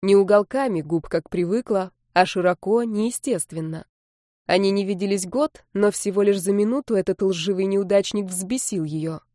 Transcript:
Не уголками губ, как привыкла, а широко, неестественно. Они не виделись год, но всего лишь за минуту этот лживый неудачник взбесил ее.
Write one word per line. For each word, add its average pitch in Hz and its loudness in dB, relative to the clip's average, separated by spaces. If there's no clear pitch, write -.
Не 196 6
уголками 208 2
губ, 160 -4
как - -4
привыкла, 190 -2
а 185 4
широко, 185 0
неестественно. 208 -4
Они 196 4
не 202 0
виделись 196 -2
год, 269 -2
но 208 2
всего 202 -2
лишь 202 2
за 185 0
минуту 220 0
этот 190 -2
лживый 190 -2
неудачник 196 0
взбесил 185 -6
ее. 156 -6